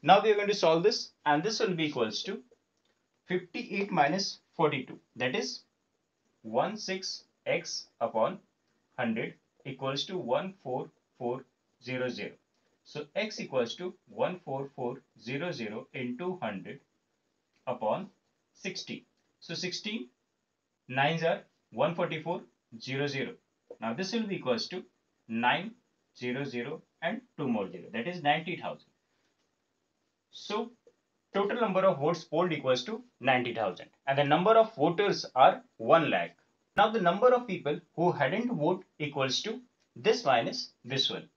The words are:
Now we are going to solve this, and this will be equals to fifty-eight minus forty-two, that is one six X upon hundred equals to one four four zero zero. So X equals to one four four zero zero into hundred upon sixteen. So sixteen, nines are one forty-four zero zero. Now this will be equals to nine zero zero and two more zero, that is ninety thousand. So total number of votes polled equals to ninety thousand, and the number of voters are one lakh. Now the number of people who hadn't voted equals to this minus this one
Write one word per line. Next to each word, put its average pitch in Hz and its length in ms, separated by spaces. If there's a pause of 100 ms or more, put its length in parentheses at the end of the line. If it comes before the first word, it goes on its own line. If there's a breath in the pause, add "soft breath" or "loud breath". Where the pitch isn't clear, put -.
Now 196 160
we 214 100
are 208 40
going 202 140
to 208 40
solve 165 300
this, 226 280 (140)
and 147 160
this 220 200
will 190 140
be 160 100
equals 117 380
to 226 180 (840)
fifty-eight 196 640
minus 165 500 (180)
forty-two, 147 420 (160)
that 127 180
is 233 280 (800)
one 139 340
six - 480 (220)
X - 400 (160)
upon 117 380 (580)
hundred 110 380 (300)
equals 139 420
to 190 100
one 151 440
four 127 280 (280)
four 123 280 (360)
zero 127 280
zero. 101 240 (500)
So 151 220 (100)
X 208 240
equals 123 360
to 180 180 (160)
one 127 340
four 135 320
four 120 220 (240)
zero 143 320
zero 110 400
into 131 480
hundred 101 400 (840)
upon 151 440 (420)
sixteen. - 540 (340)
So - 140
sixteen, 185 560 (800)
nines 147 340
are - 200 (280)
one 147 240
forty-four 165 460 (360)
zero 135 300
zero. 135 240 (480)
Now 113 140
this 190 180
will 226 160
be 190 80
equals 120 320
to - 160 (460)
nine 131 420 (480)
zero 127 240
zero 120 380 (200)
and 190 200 (160)
two 147 100
more 104 240
zero, 87 220
that - 120
is 175 160
ninety 147 360
thousand. - 320 (1500)
So 220 360 (600)
total 202 280
number 190 200
of 185 180
votes 165 240
polled 175 280
equals 131 340
to 220 180 (160)
ninety 123 340
thousand, 104 360 (180)
and 135 100
the 143 60
number 170 280
of 226 240
voters 175 500 (100)
are 151 260 (160)
one 139 320
lakh. 87 260 (400)
Now 214 140
the 220 120
number 196 300
of - 160
people 151 320 (160)
who 170 160
hadn't 170 400
voted 170 340 (120)
equals 143 460
to 233 180 (340)
this 208 300
minus - 460 (120)
this 127 260
one - 280